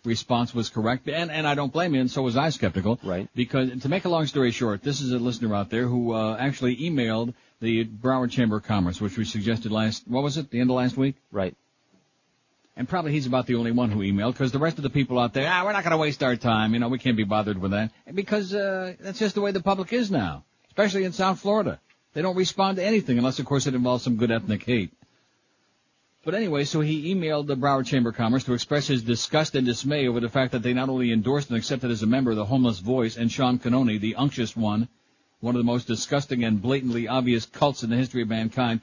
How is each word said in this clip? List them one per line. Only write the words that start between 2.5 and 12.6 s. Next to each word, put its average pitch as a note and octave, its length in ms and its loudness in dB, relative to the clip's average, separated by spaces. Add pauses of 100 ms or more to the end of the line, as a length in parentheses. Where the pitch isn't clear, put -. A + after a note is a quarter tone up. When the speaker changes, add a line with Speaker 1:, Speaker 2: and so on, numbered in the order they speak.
Speaker 2:
Right. F#2 300 -4
Speaker 1:
Because, B2+ 480 -2
to C#3 80 -2
make F#3 160 -2
a F3+ 40 0
long D#3+ 180 0
story B2+ 240 2
short, G#2+ 320 -2
this C#3 180 -2
is B2+ 120 -2
a B2 40 0
listener A#2 380 -2
out G2+ 160 -2
there B2 160 0
who, A#2+ 260 0
uh, A2 260 0
actually B2+ 380 0
emailed A#2+ 560 -2 (280)
the A2+ 240 2
Broward B2 440 0
Chamber A2 280 2
of G2+ 80 -4
Commerce, F#2 360 0
which G#2 160 -4
we A2 80 -2
suggested A2+ 460 -4
last, A2 360 -2
what B2 140 0
was C#3+ 160 -2
it, D3 140 -8
the A#2 80 -2
end B2+ 100 4
of B2+ 60 2
last B2 200 0
week? C3+ 200 0 (160)
Speaker 2:
Right. F#2+ 240 -2 (1200)